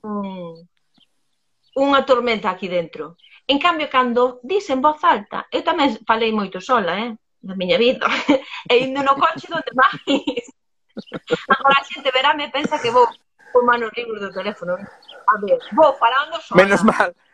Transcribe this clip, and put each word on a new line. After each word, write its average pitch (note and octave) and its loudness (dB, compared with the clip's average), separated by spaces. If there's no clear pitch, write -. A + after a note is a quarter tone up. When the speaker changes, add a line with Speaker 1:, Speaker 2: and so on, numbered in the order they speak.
Speaker 1:
un, F#3 -10
unha C4+ 2
tormenta A#3+ 0
aquí F#3+ -8
dentro. E3 -6
En C4+ 2
cambio, D#4 0
cando B3 0
dis F#4+ -2
en C4 -2
voz D4+ 2
alta, C#4 -2
eu - -4
tamén C#4 0
falei A3+ 0
moito G3 -4
sola, G3+ 0
eh, A#3 -8
na F#3 -12
miña F3+ 2
vida, B3+ 2
<laughs> - -2
e B3 4
indo C4 -4
no C4+ 2
coche D#4+ -2
donde D#4 -6
máis. B3+ 0
Agora C#4 2
a - -16
xente - -6
verame C#4+ 0
e - -16
pensa D4+ -4
que A#3 -2
vou B4 6
con - 4
manos A#3+ 0
libres A3+ -8
do G3 -8
teléfono. F#3 -6
A - -4
ver, F3+ 0
vou D4 6
falando C#4 0
sola. F3+ 2
Speaker 2:
Menos F#3+ 4
mal, F#3+ 2